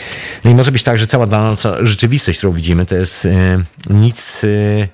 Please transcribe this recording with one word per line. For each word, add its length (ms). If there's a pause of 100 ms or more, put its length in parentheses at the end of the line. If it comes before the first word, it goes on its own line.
(440)
No 80
i 40
może 160
być 120
tak, 160
że 80
cała 200
dana 300 (240)
rzeczywistość, 560
którą 160
widzimy, 320
to 100
jest, 300
e, 380 (260)
nic, 540
e, 40 (460)